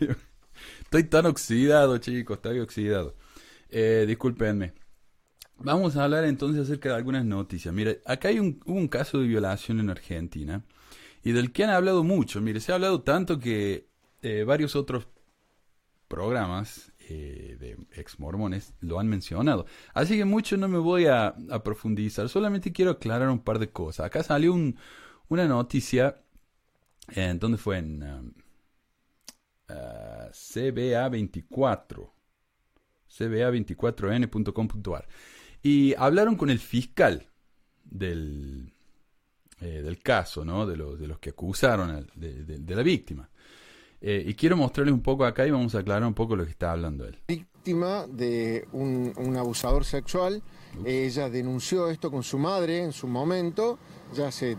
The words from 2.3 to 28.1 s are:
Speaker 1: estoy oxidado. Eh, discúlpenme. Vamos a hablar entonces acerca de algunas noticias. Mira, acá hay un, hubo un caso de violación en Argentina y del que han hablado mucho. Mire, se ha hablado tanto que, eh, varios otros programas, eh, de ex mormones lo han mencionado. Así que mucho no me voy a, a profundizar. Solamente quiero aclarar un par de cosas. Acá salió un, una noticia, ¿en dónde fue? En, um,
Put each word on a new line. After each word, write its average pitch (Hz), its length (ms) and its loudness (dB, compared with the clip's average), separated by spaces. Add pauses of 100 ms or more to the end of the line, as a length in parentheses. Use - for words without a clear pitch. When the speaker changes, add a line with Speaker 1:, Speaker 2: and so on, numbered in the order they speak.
Speaker 1:
estoy 120 220 -4
oxidado. 104 560 -2 (540)
Eh, 110 380 4
discúlpenme. 107 680 0 (840)
Vamos 151 380 2
a 143 80 2
hablar 156 220 4
entonces 143 380 0
acerca 139 260 -2
de 120 60 0
algunas 127 300 -2
noticias. 95 480 -4
Mira, 107 200 0 (120)
acá 131 240 0
hay 226 100 4
un, 175 260 0
hubo 180 120 -2
un 170 100 2
caso 139 320 0
de 127 80 4
violación 107 520 0
en 104 100 0
Argentina 82 760 -6 (580)
y 117 80 0
del 123 200 2
que 196 120 2
han 220 60 2
hablado 185 340 4
mucho. 156 380 2
Mire, 110 180 -2
se 110 120 -4
ha 185 40 2
hablado 185 260 2
tanto 165 380 2
que, 107 480 -2 (340)
eh, 107 220 -2
varios 143 320 0
otros 127 320 -4 (1000)
programas, 104 840 -4 (180)
eh, 71 500 -12
de 60 180 -14 (220)
ex - 200 -16
mormones 95 600 -6
lo 85 200 -4
han 107 80 0
mencionado. 104 580 0 (280)
Así 185 240 2
que 208 80 2
mucho 208 320 2
no 196 100 0
me 185 100 2
voy 170 280 4
a, 117 300 4 (140)
a 113 140 -4
profundizar. 107 640 -2
Solamente 196 420 0
quiero 185 200 4
aclarar 123 380 0
un 120 140 0
par 110 160 0
de 107 120 -4
cosas. 78 340 -6
Acá 160 180 -2
salió 156 300 4
un, 156 240 0 (500)
una 170 200 2
noticia, 127 760 2 (880)
¿en 90 300 0
dónde 110 180 0
fue? 95 220 -2
En, 76 240 -8
um, 65 280 -12 (1400)